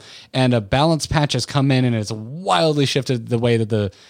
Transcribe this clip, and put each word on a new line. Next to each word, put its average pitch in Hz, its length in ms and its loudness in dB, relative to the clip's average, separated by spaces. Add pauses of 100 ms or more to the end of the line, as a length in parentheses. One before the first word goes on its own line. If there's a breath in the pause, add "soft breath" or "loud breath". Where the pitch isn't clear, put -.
(340 loud breath)
And 127 200 2
a 117 80 2
balance 143 440 0
patch 147 280 0
has 123 120 -2
come 139 240 0
in 131 160 2
and 120 100 0
it's 107 160 -4
wildly 151 760 0
shifted 123 400 -2
the 120 100 0
way 117 200 2
that 110 120 -2
the, 104 220 0 (180 loud breath)